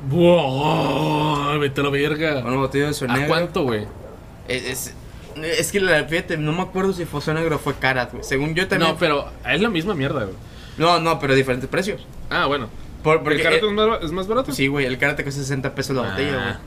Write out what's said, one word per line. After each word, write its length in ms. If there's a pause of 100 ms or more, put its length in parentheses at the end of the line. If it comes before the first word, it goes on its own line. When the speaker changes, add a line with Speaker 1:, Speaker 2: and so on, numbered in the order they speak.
Speaker 1:
Buah, 1500
vete 240
a 20
la 60
verga. 500
Speaker 2:
Una 180
botella 280
de 60
oso 140
Speaker 1:
¿A 80
Speaker 2:
negro. 140
Speaker 1:
cuánto, 360
güey? 220 (640)
Speaker 2:
Es, 160
es, 320 (480)
es 280
que, 80
la, 260
fíjate, 320
no 140
me 100
acuerdo 320
si 120
fue 140
oso 140
negro 240
o 20
fue 160
Karat, 360
güey. 120
Según 320
yo 120
también. 240
Speaker 1:
No, 60
pero 300 (200)
es 140
la 80
misma 240
mierda, 300
güey. 120 (420)
Speaker 2:
No, 220
no, 200
pero 160
diferentes 340
precios. 360 (240)
Speaker 1:
Ah, 160
bueno. 220 (360)
Speaker 2:
Por, 200
porque, 140
Speaker 1:
¿El 60
Karat 200
Speaker 2:
eh, 40
Speaker 1:
es 60
más 140
ba-, 140
es 100
más 160
barato? 240
Speaker 2:
Sí, 160
güey, 180
el 120
Karat 200
te 60
cuesta 180
sesenta 340
pesos 200
la 80
Speaker 1:
Ah. 80
Speaker 2:
botella, 220
güey. 200 (140)